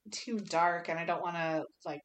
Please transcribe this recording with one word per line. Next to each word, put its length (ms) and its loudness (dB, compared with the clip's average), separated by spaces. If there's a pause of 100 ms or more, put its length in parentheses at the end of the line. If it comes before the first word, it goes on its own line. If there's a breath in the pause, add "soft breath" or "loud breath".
(120)
too 280 -4
dark 500 2
and 80 0
I 80 -2
don't 160 0
wanna, 420 0 (220)
like, 200 -6